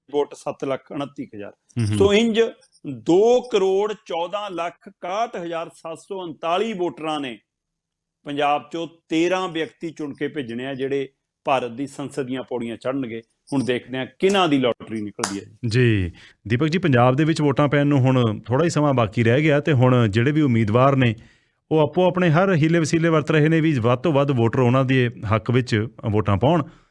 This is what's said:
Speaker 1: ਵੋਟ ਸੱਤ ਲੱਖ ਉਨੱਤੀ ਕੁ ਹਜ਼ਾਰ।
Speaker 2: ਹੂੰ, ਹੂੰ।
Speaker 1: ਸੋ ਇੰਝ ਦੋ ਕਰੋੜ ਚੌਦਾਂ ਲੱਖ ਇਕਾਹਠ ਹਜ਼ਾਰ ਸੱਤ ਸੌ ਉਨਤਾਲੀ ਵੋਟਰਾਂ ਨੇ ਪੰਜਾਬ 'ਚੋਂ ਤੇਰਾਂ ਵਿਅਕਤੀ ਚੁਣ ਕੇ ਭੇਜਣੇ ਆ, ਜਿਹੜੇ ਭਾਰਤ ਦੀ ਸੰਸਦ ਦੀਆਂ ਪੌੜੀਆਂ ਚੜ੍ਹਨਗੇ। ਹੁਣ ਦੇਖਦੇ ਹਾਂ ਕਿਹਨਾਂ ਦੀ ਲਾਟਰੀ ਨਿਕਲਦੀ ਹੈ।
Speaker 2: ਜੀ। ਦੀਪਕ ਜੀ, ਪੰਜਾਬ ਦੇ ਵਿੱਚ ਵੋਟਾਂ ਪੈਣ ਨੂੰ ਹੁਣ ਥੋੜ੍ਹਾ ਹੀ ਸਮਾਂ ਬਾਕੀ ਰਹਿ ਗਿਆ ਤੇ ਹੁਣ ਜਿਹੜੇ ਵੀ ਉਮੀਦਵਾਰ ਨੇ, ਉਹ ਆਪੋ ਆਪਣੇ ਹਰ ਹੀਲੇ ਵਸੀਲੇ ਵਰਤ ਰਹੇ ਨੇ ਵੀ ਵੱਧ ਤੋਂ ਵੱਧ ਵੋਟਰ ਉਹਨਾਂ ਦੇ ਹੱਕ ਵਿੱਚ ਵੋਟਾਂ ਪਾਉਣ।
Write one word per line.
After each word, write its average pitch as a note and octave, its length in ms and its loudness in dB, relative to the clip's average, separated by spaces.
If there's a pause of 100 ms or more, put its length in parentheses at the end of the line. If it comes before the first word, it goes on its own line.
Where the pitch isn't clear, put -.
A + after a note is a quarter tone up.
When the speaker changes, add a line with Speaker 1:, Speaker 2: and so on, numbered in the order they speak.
(100)
Speaker 1:
ਵੋਟ C#3+ 240 -2
ਸੱਤ - 300 -10
ਲੱਖ C3+ 280 -8
ਉਨੱਤੀ C#3+ 340 -10
ਕੁ - 100 -20
ਹਜ਼ਾਰ। G2+ 160 -14
Speaker 2:
ਹੂੰ, - 360 -6
ਹੂੰ। G#2 100 0
Speaker 1:
ਸੋ G3+ 140 4
ਇੰਝ A3+ 280 2 (460)
ਦੋ F3+ 540 2
ਕਰੋੜ G3+ 520 -2
ਚੌਦਾਂ F#3+ 580 -8
ਲੱਖ E3+ 260 -8 (120)
ਇਕਾਹਠ G#3+ 480 -6
ਹਜ਼ਾਰ E3 320 -8
ਸੱਤ D#3+ 300 -14
ਸੌ F#3+ 240 -12
ਉਨਤਾਲੀ F3+ 500 -4
ਵੋਟਰਾਂ D#3 480 -4
ਨੇ A#2+ 180 -10 (840)
ਪੰਜਾਬ C#3+ 380 -2
'ਚੋਂ E3 260 -10 (200)
ਤੇਰਾਂ F3 400 0
ਵਿਅਕਤੀ D#3+ 420 -8
ਚੁਣ D3 240 -12
ਕੇ C#3+ 140 -6
ਭੇਜਣੇ B2+ 380 -8
ਆ, C#3 80 -8
ਜਿਹੜੇ C3+ 340 -4 (360)
ਭਾਰਤ B2+ 260 0
ਦੀ C3+ 160 -8
ਸੰਸਦ C#3 360 -10
ਦੀਆਂ B2+ 200 -6
ਪੌੜੀਆਂ A#2 340 -8
ਚੜ੍ਹਨਗੇ। A#2+ 460 -8 (300)
ਹੁਣ C3+ 120 -2
ਦੇਖਦੇ B2 340 -4
ਹਾਂ B2+ 80 -6 (120)
ਕਿਹਨਾਂ F#3+ 300 2
ਦੀ C#3+ 100 2
ਲਾਟਰੀ A2+ 440 -2
ਨਿਕਲਦੀ G2+ 380 -8
ਹੈ। - 180 -20 (100)
Speaker 2:
ਜੀ। G#2+ 440 2 (360)
ਦੀਪਕ B2 180 0
ਜੀ, D3+ 120 -2
ਪੰਜਾਬ C3 380 4
ਦੇ D#3 80 2
ਵਿੱਚ D3+ 180 0
ਵੋਟਾਂ D3 260 0
ਪੈਣ C#3+ 180 0
ਨੂੰ C#3+ 140 2
ਹੁਣ B2 400 2
ਥੋੜ੍ਹਾ C3 240 -2
ਹੀ E3+ 60 0
ਸਮਾਂ D3 240 0
ਬਾਕੀ A#2 300 0
ਰਹਿ A#2+ 180 4
ਗਿਆ D3+ 180 2
ਤੇ D3+ 120 -2
ਹੁਣ B2 360 4
ਜਿਹੜੇ A#2 240 2
ਵੀ D#3 80 2
ਉਮੀਦਵਾਰ B2 560 4
ਨੇ, A#2+ 180 2 (560)
ਉਹ D#3 80 2
ਆਪੋ D#3 280 2
ਆਪਣੇ F3+ 240 2
ਹਰ F#3 240 2
ਹੀਲੇ D#3+ 240 2
ਵਸੀਲੇ E3 300 2
ਵਰਤ D#3+ 220 2
ਰਹੇ D#3 180 4
ਨੇ D#3+ 120 2
ਵੀ D3+ 180 0
ਵੱਧ A#2+ 200 2
ਤੋਂ E3+ 140 0
ਵੱਧ C#3 180 2
ਵੋਟਰ A#2 300 2
ਉਹਨਾਂ C3 240 4
ਦੇ B2+ 260 2 (240)
ਹੱਕ A2 160 -2
ਵਿੱਚ A#2+ 360 0 (240)
ਵੋਟਾਂ G2+ 260 2
ਪਾਉਣ। D#3+ 260 2 (280)